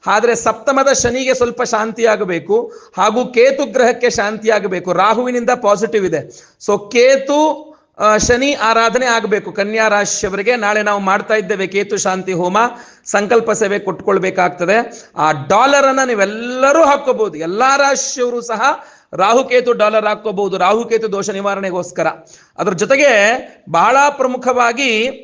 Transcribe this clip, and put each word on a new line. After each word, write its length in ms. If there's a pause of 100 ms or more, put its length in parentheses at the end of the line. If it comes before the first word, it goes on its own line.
ಆದ್ರೆ 280
ಸಪ್ತಮದ 580
ಶನಿಗೆ 420
ಸ್ವಲ್ಪ 280
ಶಾಂತಿ 440
ಆಗಬೇಕು 680 (240)
ಹಾಗೂ 300
ಕೇತು 460
ಗ್ರಹಕ್ಕೆ 380
ಶಾಂತಿ 400
ಆಗಬೇಕು. 420
ರಾಹುವಿನಿಂದ 580
ಪಾಸಿಟಿವ್ 560
ಇದೆ. 220 (380)
So 120 (140)
ಕೇತು, 840 (240)
ಆ, 180
ಶನಿ 360
ಆರಾಧನೆ 540
ಆಗಬೇಕು 460
ಕನ್ಯಾ 360
ರಾಶಿಯವರಿಗೆ. 680
ನಾಳೆ 260
ನಾವು 180
ಮಾಡ್ತಾ 340
ಇದ್ದೇವೆ 320
ಕೇತು 300
ಶಾಂತಿ 360
ಹೋಮ, 240 (480)
ಸಂಕಲ್ಪ 460
ಸೇವೆ 280
ಕೊಟ್ಕೊಳ್ಬೇಕಾಗ್ತದೆ. 1200 (140)
ಆ 160
ಡಾಲರ್ 540
ಅನ್ನ 180
ನೀವೆಲ್ಲರೂ 800
ಹಾಕೋಬಹುದು, 540
ಎಲ್ಲಾ 380
ರಾಶಿಯವರು 640
ಸಹ 440 (280)
ರಾಹುಕೇತು 600
ಡಾಲರ್ 340
ಹಾಕೋಬಹುದು, 520
ರಾಹುಕೇತು 540
ದೋಷ 180
ನಿವಾರಣೆಗೋಸ್ಕರ. 760 (520)
ಅದ್ರ 140
ಜೊತೆಗೆ 360 (640)
ಬಹಳ 260 (140)
ಪ್ರಮುಖವಾಗಿ 1000 (160)